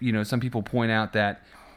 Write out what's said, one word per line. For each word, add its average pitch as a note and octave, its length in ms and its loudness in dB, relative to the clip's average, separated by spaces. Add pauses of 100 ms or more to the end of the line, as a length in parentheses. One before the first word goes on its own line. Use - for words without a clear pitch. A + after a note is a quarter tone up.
you B2 120 0
know, G#2+ 100 2
some A#2 180 0
people A#2+ 220 -4
point A#2 280 0
out A2 220 0
that G#2 300 0 (340)